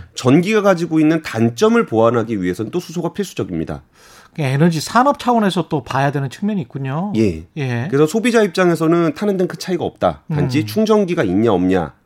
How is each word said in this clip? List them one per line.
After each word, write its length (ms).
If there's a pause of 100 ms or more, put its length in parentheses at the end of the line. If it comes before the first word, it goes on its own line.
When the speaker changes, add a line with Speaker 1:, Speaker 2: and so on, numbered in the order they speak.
(160)
Speaker 1:
전기가 460
가지고 400
있는 200
단점을 640
보완하기 560
위해서는 300
또 80
수소가 320
필수적입니다. 720 (500)
Speaker 2:
그러니까 220
에너지 260
산업 380
차원에서 480
또 160
봐야 280
되는 180
측면이 320
있군요. 560
Speaker 1:
예. 280 (120)
Speaker 2:
예. 320
Speaker 1:
그래서 160
소비자 380
입장에서는 720
타는 220
데는 100
큰 120
차이가 240
없다. 460
단지 320
Speaker 2:
음. 40
Speaker 1:
충전기가 580
있냐 280
없냐 420 (120)